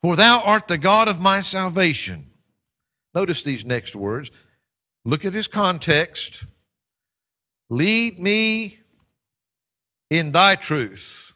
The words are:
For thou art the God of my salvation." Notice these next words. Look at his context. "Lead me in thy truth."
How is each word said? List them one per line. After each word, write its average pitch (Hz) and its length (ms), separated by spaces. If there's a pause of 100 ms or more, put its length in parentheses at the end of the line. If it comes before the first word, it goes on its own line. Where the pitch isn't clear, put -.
For 170 140
thou 233 280
art 208 240
the 175 120
God 208 280
of 190 120
my 196 220
salvation." 165 880 (800)
Notice 175 300
these 127 220
next 120 300
words. 110 360 (720)
Look 151 220
at 190 80
his 214 140
context. 175 1000 (1300)
"Lead 202 480
me 220 600 (1300)
in 156 200
thy 190 240
truth." - 800